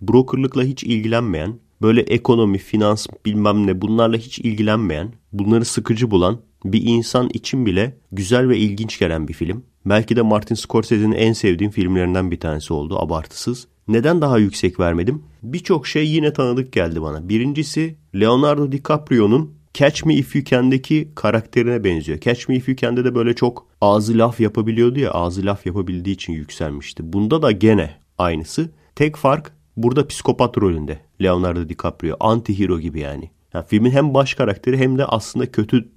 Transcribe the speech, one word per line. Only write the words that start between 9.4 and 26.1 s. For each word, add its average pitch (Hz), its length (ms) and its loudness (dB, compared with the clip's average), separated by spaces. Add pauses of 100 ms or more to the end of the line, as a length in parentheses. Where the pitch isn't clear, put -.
Belki 107 300 2
de 120 60 2
Martin 107 320 0
Scorsese'nin 107 580 0
en 113 200 2
sevdiğim 101 400 0
filmlerinden 92 580 0
bir 85 100 -6
tanesi 78 320 -6
oldu, 80 260 -4
abartısız. 82 720 -6 (200)
Neden 131 320 2
daha 135 180 2
yüksek 98 420 0
vermedim? 90 420 0 (200)
Birçok 160 440 -2
şey 156 220 -2
yine 151 240 2
tanıdık 127 400 -2
geldi 82 300 -2
bana. 78 260 -8
Birincisi 147 680 -2 (180)
Leonardo 135 580 2
DiCaprio'nun 135 800 2 (200)
Catch 147 300 2
Me 160 100 4
If 139 220 0
You 139 80 -2
Can'deki 135 680 2
karakterine 113 720 0
benziyor. 78 360 -2
Catch - 280 -2
Me 131 80 2
If 127 120 -4
You 131 80 0
Can'de 123 280 -2
de 123 100 0
böyle 117 200 2
çok 120 320 -2 (140)
ağzı 107 380 2
laf 113 220 2
yapabiliyordu 113 600 0
ya, 120 100 0
ağzı 87 360 -2
laf 101 200 -4
yapabildiği 92 480 -4